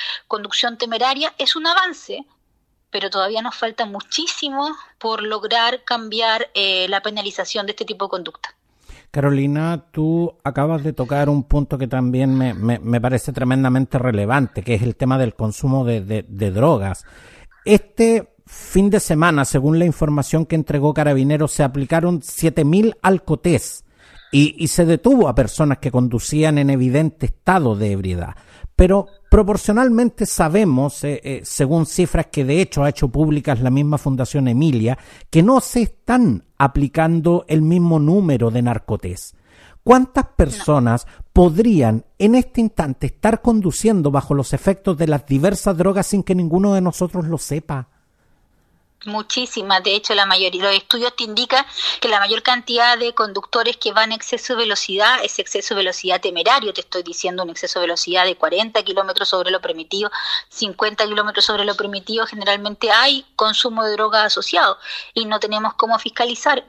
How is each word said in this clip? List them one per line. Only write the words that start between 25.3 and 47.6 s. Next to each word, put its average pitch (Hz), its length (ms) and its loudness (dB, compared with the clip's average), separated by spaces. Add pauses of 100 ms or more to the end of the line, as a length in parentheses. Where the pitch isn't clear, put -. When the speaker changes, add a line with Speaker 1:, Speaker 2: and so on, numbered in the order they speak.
Speaker 2:
personas 135 420 0
que 135 140 -4
conducían 139 640 0
en 139 140 2
evidente 131 560 0
estado 156 480 0
de 101 160 0
ebriedad. 92 440 -4 (400)
Pero 190 300 6 (240)
proporcionalmente 220 960 2
sabemos, 151 800 2
eh, 143 200 -6
eh, 135 200 -8
según 151 420 0
cifras 170 460 0
que 143 120 -2
de 143 160 2
hecho 151 240 0
ha 147 60 2
hecho 139 200 -2
públicas 147 500 0
la 127 100 2
misma 147 300 2
Fundación 131 480 0
Emilia, 123 500 2 (320)
que 165 140 6
no 262 180 4
se 240 220 0
están 220 640 0 (120)
aplicando 160 920 2
el 156 140 2
mismo 170 380 4
número 147 500 2
de 120 140 0
narcotés. 107 720 -6 (480)
¿Cuántas 254 420 4
Speaker 1:
No. - 100 -16
Speaker 2:
personas 131 720 2 (260)
podrían 175 720 4 (120)
en 208 160 4
este 247 280 2
instante 151 460 -2
estar - 360 -2
conduciendo 202 680 2
bajo 139 240 0
los 139 200 -2
efectos 190 440 0
de 160 100 0
las 147 200 0
diversas 170 500 0
drogas 185 300 2
sin 196 160 0
que 190 100 0
ninguno 185 400 2
de 190 80 2
nosotros 180 440 -2
lo 160 120 -2
sepa? - 520 -8 (1160)